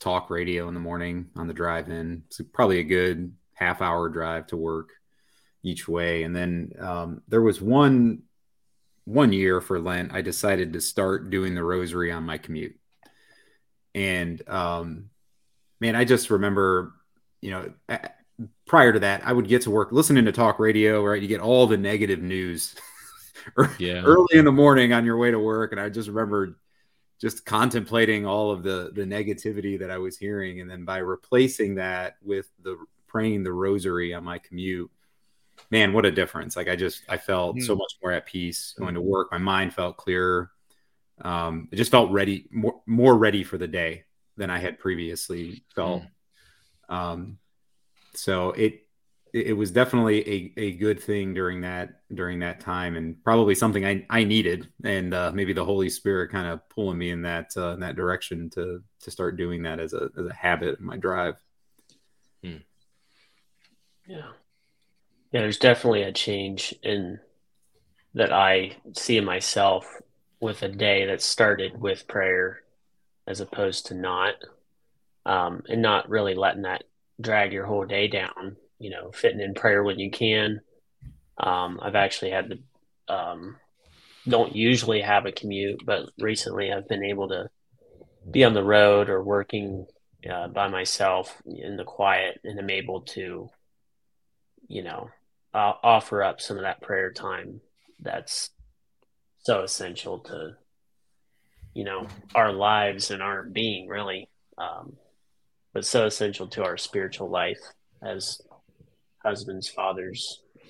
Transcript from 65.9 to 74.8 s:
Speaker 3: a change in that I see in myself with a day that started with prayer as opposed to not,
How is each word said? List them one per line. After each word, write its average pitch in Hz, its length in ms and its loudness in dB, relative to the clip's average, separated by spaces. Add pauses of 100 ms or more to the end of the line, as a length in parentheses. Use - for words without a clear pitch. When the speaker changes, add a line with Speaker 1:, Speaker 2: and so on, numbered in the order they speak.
Speaker 3:
a 98 100 -4
change 98 720 -4
in 101 360 -4 (960)
that 110 180 2
I 95 440 2 (180)
see - 220 0
in 104 80 2
myself 95 600 2 (560)
with 110 220 -4
a 98 60 -4
day 98 380 2
that 95 160 -2
started 98 580 2
with 98 260 -4
prayer 92 560 0 (640)
as 98 140 -8
opposed 98 460 -4
to 95 80 -10
not, 92 400 -2 (920)